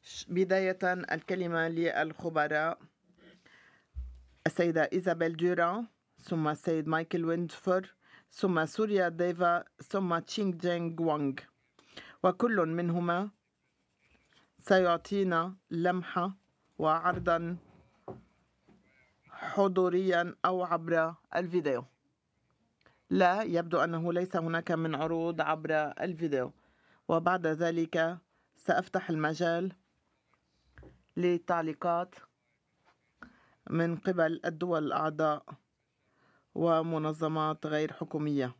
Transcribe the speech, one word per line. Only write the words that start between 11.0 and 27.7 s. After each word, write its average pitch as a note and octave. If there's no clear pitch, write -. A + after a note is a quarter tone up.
وانغ. D3
وكل F#3
منهما F3
سيعطينا F#3
لمحة F3+
وعرضا E3+
حضوريا F#3
أو F3+
عبر E3
الفيديو. D#3+
لا، G3
يبدو E3+
أنه E3+
ليس F3+
هناك E3
من D#3+
عروض E3
عبر D#3
الفيديو. D3+
وبعد E3+
ذلك E3